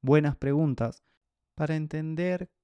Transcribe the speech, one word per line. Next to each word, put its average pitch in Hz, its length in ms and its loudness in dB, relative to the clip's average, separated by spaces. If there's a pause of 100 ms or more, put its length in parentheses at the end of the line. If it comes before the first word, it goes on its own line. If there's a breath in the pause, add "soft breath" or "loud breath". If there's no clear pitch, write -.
buenas 147 340 4
preguntas 139 640 0 (520)
para 156 200 -2
entender 160 760 -4 (140)